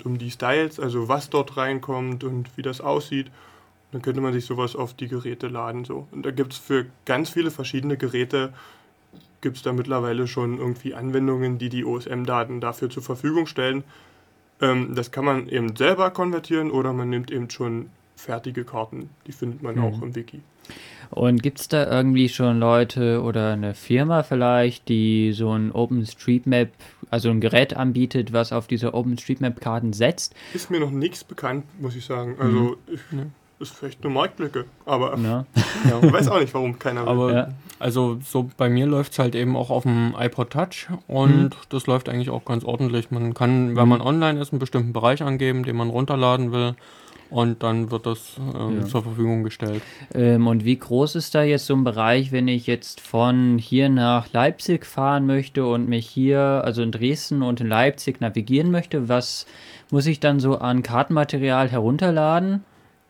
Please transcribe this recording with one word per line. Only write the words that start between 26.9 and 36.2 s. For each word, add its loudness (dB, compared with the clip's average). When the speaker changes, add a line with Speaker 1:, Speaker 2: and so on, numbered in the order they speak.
Speaker 2:
also 0
ein 2
Gerät 4
anbietet, 0
was 0
auf -2
diese -2
OpenStreetMap-Karten -2
setzt? 0
Speaker 1:
Ist -10
mir 2
noch 0
nichts -4
bekannt, -6
muss -6
ich -12
sagen. -6
Also, 4
Speaker 2:
Mhm. 2
Speaker 1:
ich, -8
Speaker 3:
Nee. -4
Speaker 1:
ist -12
vielleicht -12
eine -2
Marktlücke, -2
aber 0
Speaker 2:
Ja. 0
Speaker 1:
<laughs> 2
ich 8
weiß 4